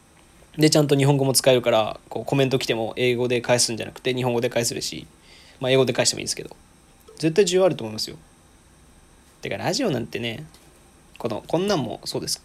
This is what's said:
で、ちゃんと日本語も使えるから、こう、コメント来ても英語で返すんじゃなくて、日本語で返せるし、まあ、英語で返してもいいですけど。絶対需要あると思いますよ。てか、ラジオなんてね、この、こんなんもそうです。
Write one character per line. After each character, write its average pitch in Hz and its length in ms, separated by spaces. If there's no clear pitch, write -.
で、 151 120
ち 151 60
ゃ 156 60
ん 143 60
と 143 100
日 139 80
本 143 120
語 135 80
も 135 80
使 - 160
え 131 40
る 123 80
か 120 80
ら、 110 300
こ - 120
う、 - 40
コ 147 100
メ 139 100
ン 127 40
ト 135 100
来 - 60
て 120 100
も 113 220
英 123 180
語 123 120
で 120 140
返 123 180
す 123 120
ん 110 60
じ 107 60
ゃ - 20
な - 60
く - 100
て、 127 120
日 127 100
本 123 100
語 117 80
で 123 80
返 120 160
せ 117 100
る - 60
し、 - 260
ま 131 80
あ、 127 40
英 135 60
語 131 80
で 120 80
返 - 120
し - 40
て - 60
も - 40
い - 40
い - 20
で - 40
す - 60
け - 80
ど。 - 120
絶 160 180
対 208 100
需 180 120
要 185 80
あ 180 40
る 151 60
と - 80
思 107 80
い - 20
ま 107 60
す - 100
よ。 - 80
て - 80
か、 98 80
ラ 117 140
ジ 247 140
オ 185 60
な 120 80
ん 117 80
て - 120
ね、 117 260
こ - 120
の、 - 180
こ 160 100
ん 190 100
な 202 80
ん 143 80
も - 220
そ - 120
う 123 40
で - 60
す。 - 180